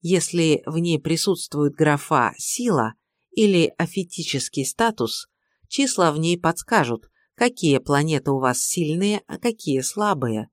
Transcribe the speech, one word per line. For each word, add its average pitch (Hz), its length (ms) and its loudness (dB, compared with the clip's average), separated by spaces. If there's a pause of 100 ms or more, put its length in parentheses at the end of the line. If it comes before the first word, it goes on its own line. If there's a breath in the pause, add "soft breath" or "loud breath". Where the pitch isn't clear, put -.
Если 170 640 2
в 156 120 -6
ней 170 220 0
присутствует 151 720 -2
графа 143 640 2
"Сила" 151 560 -2 (380)
или 196 460 4
офитический 160 880 -4
статус, 226 640 -2 (400)
числа 196 440 2
в 147 80 -2
ней 170 180 0
подскажут, 165 720 0 (260)
какие 175 440 2
планеты 143 520 0
у 135 80 0
вас 127 220 0
сильные, 185 640 -2
а - 100 -14
какие 175 440 -2
слабые. 131 720 -2